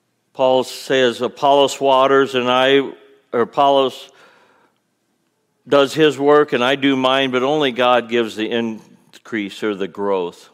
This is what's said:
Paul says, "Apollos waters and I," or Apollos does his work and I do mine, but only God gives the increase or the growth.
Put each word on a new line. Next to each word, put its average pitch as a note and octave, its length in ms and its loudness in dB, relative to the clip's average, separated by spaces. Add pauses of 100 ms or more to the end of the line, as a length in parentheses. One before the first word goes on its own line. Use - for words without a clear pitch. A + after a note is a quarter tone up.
(340)
Paul C3 300 0
says, B2 580 -2
"Apollos C#3 580 0
waters C3+ 560 2
and B2 140 -2
I," C3 300 2 (520)
or A#2+ 100 0
Apollos C#3 680 -2 (1600)
does C#3 260 2
his D3+ 240 2
work D3 360 2
and A#2+ 100 0
I C3+ 120 0
do C#3 200 0
mine, C3 340 0
but B2+ 140 -2
only C#3+ 280 0
God B2 380 0
gives A2+ 260 -2
the A2 140 -6
increase A2 1120 -8
or G#2+ 140 -2
the F#2+ 120 -6
growth. F#2+ 680 -6